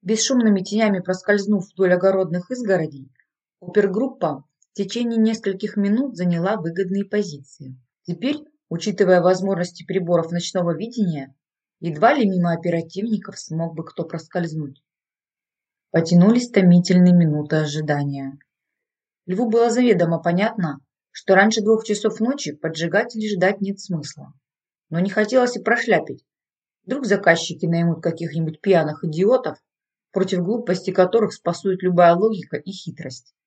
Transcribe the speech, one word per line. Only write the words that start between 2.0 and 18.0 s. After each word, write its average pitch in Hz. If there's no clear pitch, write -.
изгородей, 170
опергруппа 185
в -
течение 233
нескольких 214
минут 208
заняла 175
выгодные 180
позиции. 156
Теперь, 233
учитывая 180
возможности 180
приборов 170
ночного 175
видения, 175
едва 170
ли 240
мимо 180
оперативников 175
смог 165
бы 160
кто -
проскользнуть. 160
Потянулись 175
томительные 180
минуты 151
ожидания. 143